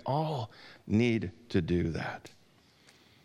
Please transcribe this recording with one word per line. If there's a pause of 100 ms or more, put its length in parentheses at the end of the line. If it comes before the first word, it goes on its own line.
all (340)
need (180)
to
do
that. (960)